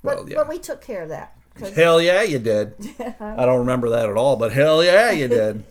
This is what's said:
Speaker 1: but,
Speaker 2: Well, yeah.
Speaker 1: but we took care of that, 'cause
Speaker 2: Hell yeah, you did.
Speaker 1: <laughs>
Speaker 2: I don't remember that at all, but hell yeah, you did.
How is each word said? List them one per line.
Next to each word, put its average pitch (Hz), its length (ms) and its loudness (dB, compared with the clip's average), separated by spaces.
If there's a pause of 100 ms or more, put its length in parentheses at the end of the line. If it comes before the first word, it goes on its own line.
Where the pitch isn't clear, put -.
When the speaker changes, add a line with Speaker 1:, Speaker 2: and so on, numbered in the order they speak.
Speaker 1:
but, 554 140 -4
Speaker 2:
Well, - 120 -14
yeah. - 80 -8
Speaker 1:
but 605 120 -2
we 330 100 -10
took - 220 -12
care 196 220 -10
of 156 80 -12
that, - 260 -14 (180)
'cause 196 200 -12
Speaker 2:
Hell 165 280 4
yeah, 180 200 4
you 156 180 -2
did. 107 340 -2 (240)
Speaker 1:
<laughs> 240 220 -12
Speaker 2:
I 208 260 -2
don't 127 140 2
remember 123 300 -2
that 117 180 0
at 104 80 -2
all, 131 180 2
but 110 180 -2
hell 156 300 4
yeah, 202 300 4
you 147 160 -2
did. 107 420 0